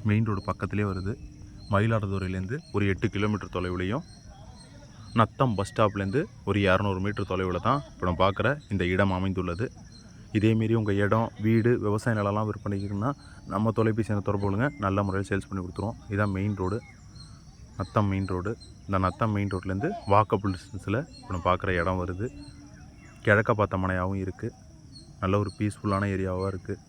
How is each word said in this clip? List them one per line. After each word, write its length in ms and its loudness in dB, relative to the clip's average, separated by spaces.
மெயின் 260 4
ரோடு 140 -2
பக்கத்திலே 460 -2
வருது. 240 -4
மயிலாடுதுறையிலேருந்து 840 0
ஒரு 140 2
எட்டு 220 0
கிலோமீட்டர் 440 -2
தொலைவுலையும், 500 -2
நத்தம் 420 2
பஸ் 160 -2
ஸ்டாப்லேருந்து 520 2
ஒரு 160 2
இரநூறு 380 4
மீட்டர் 320 -2
தொலைவுல 300 0
தான் 260 2
இப்ப 200 -6
நம்ம 160 2
பார்க்குற 280 2
இந்த 160 0
இடம் 320 4
அமைந்துள்ளது. 500 -2
இதேமாரி 480 4
உங்க 120 0
இடம், 360 2
வீடு, 380 4
விவசாய 380 0
நிலம்லாம் 320 0
விற்பனைக்குன்னா 600 -4
நம்ம 240 0
தொலைபேசி 400 0
எண்ணை 140 -2
தொடர்பு 200 0
கொள்ளுங்க. 240 0
நல்ல 240 2
முறையில் 260 -2
சேல்ஸ் 200 -2
பண்ணி 140 -6
கொடுத்துருவோம். 360 -6
இதான் 280 0
மெயின் 220 -2
ரோடு, 200 -2
நத்தம் 320 2
மெயின் 180 0
ரோடு. 240 -4
இந்த 120 0
நத்தம் 340 2
மெயின் 200 0
ரோட்லேருந்து 380 -2
வாக்கபிள் 460 4
டிஸ்டன்ஸில் 460 -4
இப்ப 300 -12
நம்ம 160 -4
பார்க்குற 280 4
இடம் 280 2
வருது. 260 -4
கிழக்க 300 6
பார்த்த 240 2
மனையாகவும் 420 0
இருக்கு. 280 -6
நல்ல 200 2
ஒரு 160 -2
பீஸ்ஃபுல்லான 580 0
ஏரியாவா 340 -2
இருக்கு. 280 -6